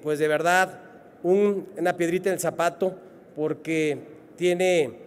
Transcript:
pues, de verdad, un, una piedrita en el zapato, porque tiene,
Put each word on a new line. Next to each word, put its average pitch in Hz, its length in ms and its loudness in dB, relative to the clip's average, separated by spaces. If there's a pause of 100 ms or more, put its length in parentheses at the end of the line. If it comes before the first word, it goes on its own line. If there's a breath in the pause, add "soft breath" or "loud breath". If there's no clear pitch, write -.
pues, 151 160 -2
de 151 100 2
verdad, 180 520 2 (420)
un, 196 460 2 (100)
una 175 180 0
piedrita 180 320 0
en 185 60 0
el - 60 -6
zapato, 170 580 -2 (360)
porque 156 640 -2 (380)
tiene, 175 540 2 (160)